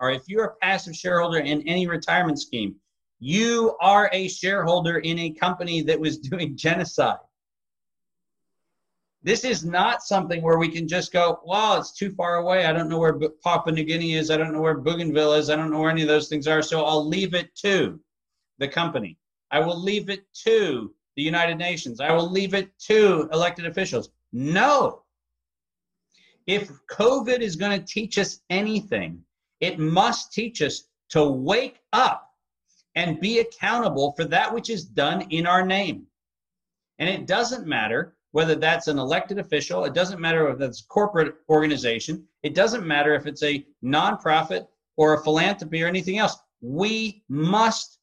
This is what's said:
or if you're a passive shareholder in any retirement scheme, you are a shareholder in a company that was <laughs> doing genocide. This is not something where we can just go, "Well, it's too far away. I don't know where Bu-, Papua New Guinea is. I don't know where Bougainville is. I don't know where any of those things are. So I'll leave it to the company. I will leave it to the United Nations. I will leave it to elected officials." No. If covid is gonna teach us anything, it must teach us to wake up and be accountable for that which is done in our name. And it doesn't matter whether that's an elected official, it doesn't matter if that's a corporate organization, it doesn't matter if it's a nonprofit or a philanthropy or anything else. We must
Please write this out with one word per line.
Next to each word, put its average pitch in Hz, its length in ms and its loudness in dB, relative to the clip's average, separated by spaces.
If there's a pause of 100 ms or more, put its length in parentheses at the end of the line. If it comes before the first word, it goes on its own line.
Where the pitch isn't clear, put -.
or 127 100 0
if 135 160 -4
you're 214 180 0
a - 100 -8
passive 185 400 -2
shareholder 170 440 0
in 147 280 0
any 180 200 0
retirement 170 540 0
scheme, 104 340 -6 (440)
you 220 600 2
are 202 320 6
a 190 160 -2
shareholder 175 720 0
in 165 220 -2
a 165 100 -4
company 175 520 -2
that 156 160 2
was 151 200 -2
<laughs> 131 120 -14
doing 156 280 -6
genocide. 160 600 0 (2000)
This 220 220 0
is 208 180 -2
not 190 400 0
something 170 380 -2
where 165 160 4
we 165 100 2
can 160 220 -6
just 170 240 -4
go, 175 320 2
"Well, 196 340 2
it's - 140 -10
too 202 180 -6
far 175 240 -2
away. 175 300 2
I 160 80 2
don't 165 160 0
know 165 100 -2
where 160 140 4
Bu-, 151 280 -4
Papua 165 320 0
New 156 120 -2
Guinea 165 300 -2
is. 156 140 -2
I 156 60 2
don't 156 160 0
know 156 100 -4
where 160 160 2
Bougainville 151 580 0
is. 147 140 2
I 151 60 2
don't 160 160 -2
know 156 80 -2
where 156 100 2
any 160 120 0
of 151 80 0
those 151 180 2
things 151 200 -4
are. 156 140 2
So 156 220 -2
I'll 151 240 0
leave 180 260 -2
it 175 300 -4
to 170 340 0 (600)
the 139 100 -4
company. 135 500 -4 (320)
I 147 120 2
will 170 200 -2
leave 196 280 -2
it 196 160 -8 (180)
to 165 500 0 (220)
the 143 80 -4
United 170 340 0
Nations. 160 440 -6
I 151 100 0
will 170 180 2
leave 190 240 -2
it 196 260 -4
to 196 520 4
elected 170 340 0
officials." 165 440 -4 (240)
No. 180 680 2 (1400)
If 202 240 -4 (220)
covid 247 480 2
is 202 160 -4
gonna 196 260 -2
teach 208 380 -4
us - 300 -4
anything, 180 720 -4 (380)
it 180 180 -4
must 175 540 0
teach 226 280 -4
us 139 220 -2 (260)
to 156 140 4
wake 151 560 0 (140)
up - 400 0 (600)
and 160 240 -2
be 226 200 0
accountable 202 720 0
for 165 120 -2
that 202 280 2
which 233 160 -6
is 208 160 -6
done 151 440 -2
in 165 160 -2
our 180 200 4
name. 185 420 -2 (920)
And 165 100 -2
it 180 180 -4
doesn't 226 400 -2
matter 120 480 -2 (160)
whether 160 240 2
that's 160 320 0
an 143 120 -2
elected 180 400 -2
official, 165 460 -2
it 143 80 -4
doesn't 180 260 0
matter 165 300 2
if 123 80 -4
that's 131 240 -6
a - 60 -20
corporate 190 480 2 (140)
organization, 151 760 2 (180)
it 147 100 -4
doesn't 202 320 2
matter 151 300 2
if 143 100 -2
it's 147 180 -6
a 143 220 -2 (180)
nonprofit 156 840 0 (300)
or 151 160 6
a 147 100 0
philanthropy 165 600 0
or 170 40 0
anything 185 300 -2
else. 214 200 0 (240)
We 208 680 -4
must 196 720 0